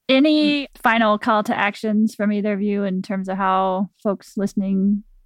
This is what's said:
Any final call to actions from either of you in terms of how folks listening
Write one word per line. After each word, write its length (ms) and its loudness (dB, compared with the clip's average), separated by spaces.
Any 640 2
final 420 2
call 280 0
to 120 -2
actions 580 0
from 180 -2
either 200 -2
of 100 -4
you 200 -2
in 200 -2
terms 260 -6
of 80 -4
how 540 0
folks 340 -4
listening 680 0